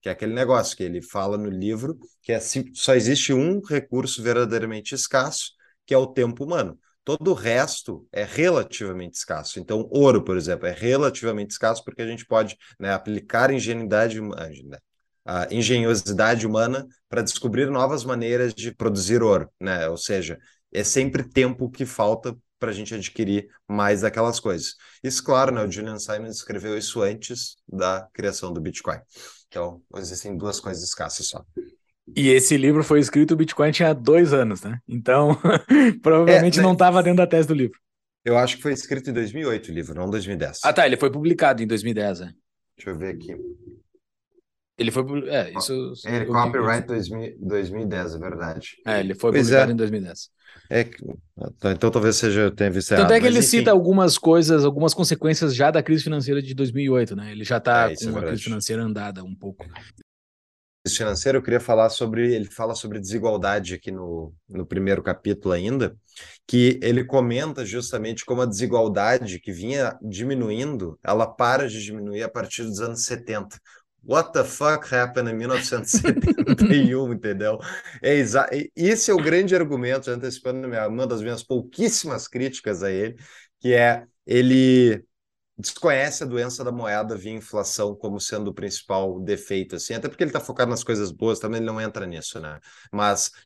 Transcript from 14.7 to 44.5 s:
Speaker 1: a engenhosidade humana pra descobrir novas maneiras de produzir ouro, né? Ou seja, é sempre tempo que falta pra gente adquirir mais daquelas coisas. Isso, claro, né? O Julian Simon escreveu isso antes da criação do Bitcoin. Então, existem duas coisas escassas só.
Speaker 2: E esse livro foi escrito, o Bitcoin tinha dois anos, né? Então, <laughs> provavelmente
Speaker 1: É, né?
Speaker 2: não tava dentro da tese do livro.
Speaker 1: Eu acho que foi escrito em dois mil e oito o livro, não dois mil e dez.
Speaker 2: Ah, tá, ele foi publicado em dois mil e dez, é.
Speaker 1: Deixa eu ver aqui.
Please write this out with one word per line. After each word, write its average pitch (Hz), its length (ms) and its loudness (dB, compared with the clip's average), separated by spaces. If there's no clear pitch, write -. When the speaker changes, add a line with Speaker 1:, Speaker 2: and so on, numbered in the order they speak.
Speaker 1:
a 87 240 -4
engenhosidade 113 960 0
humana 117 400 -2
pra 117 140 -2
descobrir 123 480 -2
novas 135 340 0
maneiras 120 480 -2
de 113 220 -12
produzir 107 480 0
ouro, 95 260 2
né? 90 280 -4
Ou 85 80 -4
seja, 85 400 -6
é 104 100 -4
sempre 131 400 0
tempo 127 480 0
que 127 160 -6
falta 113 500 -2
pra 113 140 -6
gente 104 200 -10
adquirir 101 580 -2
mais 104 320 0
daquelas 113 400 -2
coisas. 87 340 -6
Isso, 131 220 -6
claro, 135 300 2
né? 113 100 -4
O 104 80 -4
Julian 107 300 -10
Simon 110 260 -8
escreveu 107 500 -8
isso 107 260 -6
antes 110 520 -6
da 95 440 -2
criação 95 400 -6
do 85 80 -6
Bitcoin. - 380 -8
Então, 87 340 -10
existem 92 420 -10
duas 98 220 -6
coisas 87 240 -10
escassas - 460 -8
só. - 160 -12
Speaker 2:
E 139 140 2
esse 131 280 6
livro 147 280 4
foi 147 160 6
escrito, 151 340 4
o - 20 6
Bitcoin 156 360 2
tinha 160 200 4
dois 147 400 6
anos, 113 300 2
né? 117 240 -8
Então, 131 540 4
<laughs> 233 600 6
provavelmente 170 600 8
Speaker 1:
É, - 20 6
né? 190 60 6
Speaker 2:
não 180 80 4
tava 180 260 6
dentro 180 140 4
da 180 100 6
tese 165 220 4
do 160 60 0
livro. 127 220 0
Speaker 1:
Eu 120 140 4
acho 123 180 2
que - 60 -16
foi 147 100 -2
escrito 135 380 -6
em - 20 -4
dois 113 200 -4
mil 151 100 -8
e 151 40 -6
oito 113 240 -4
o 82 40 -10
livro, 80 180 -8
não 90 160 -6
dois 101 160 -4
mil 98 120 -6
e - 20 -8
dez. 69 240 -8
Speaker 2:
Ah, 151 100 4
tá, 170 140 4
ele 131 100 2
foi 139 140 2
publicado 147 520 2
em 110 40 -2
dois 107 160 -2
mil 117 80 -4
e 113 40 -4
dez, 101 260 -4
é. 90 100 -14
Speaker 1:
Deixa - 140 -12
eu 90 60 -8
ver 90 180 -8
aqui. 165 200 -14